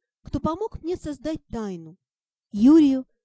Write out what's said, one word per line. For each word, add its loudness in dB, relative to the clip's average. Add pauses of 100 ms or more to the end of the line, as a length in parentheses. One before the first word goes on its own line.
(220)
кто -8
помог -8
мне -6
создать -10
тайну. -12 (560)
Юрию 4 (180)